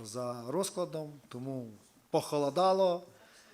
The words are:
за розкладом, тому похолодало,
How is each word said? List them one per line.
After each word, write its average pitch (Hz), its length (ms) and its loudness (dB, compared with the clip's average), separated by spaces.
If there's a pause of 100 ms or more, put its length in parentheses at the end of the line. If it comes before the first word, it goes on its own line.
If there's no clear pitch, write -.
за 120 480 -6
розкладом, 156 800 -4
тому 127 420 -8 (400)
похолодало, 175 960 4 (480)